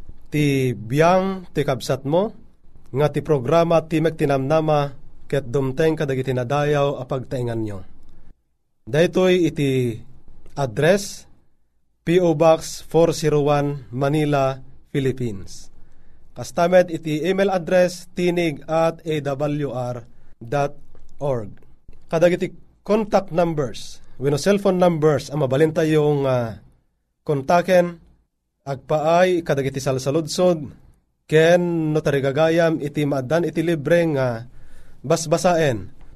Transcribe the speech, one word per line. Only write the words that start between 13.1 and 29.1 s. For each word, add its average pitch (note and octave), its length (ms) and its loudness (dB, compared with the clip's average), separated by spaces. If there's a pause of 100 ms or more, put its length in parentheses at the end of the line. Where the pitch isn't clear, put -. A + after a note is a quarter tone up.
zero D3 320 2
one, C#3+ 400 0
Manila, C#3 720 0 (320)
Philippines. B2 800 -4 (640)
Kastamet F3+ 560 2
iti D3+ 320 -4
email F#3+ 240 2
address, F3+ 640 0
tinig E3+ 560 0
at E3 400 0
A D#3 60 -2 (100)
W C#3+ 480 -4
R B2 320 -6 (320)
dot C#3+ 400 -4 (400)
org. B2 320 -4 (640)
Kadagiti F3 400 2 (320)
contact G3+ 480 0
numbers, D#3 720 -2 (160)
wenno C#3+ 160 2
cellphone G3 400 2
numbers, D#3 560 2
ang C#3+ 160 0
mabalin D#3 240 4
tayong, D3+ 560 2
ah, A#2 320 -2 (640)
kontaken, F3 720 2 (720)
agpaay, D#3+ 720 2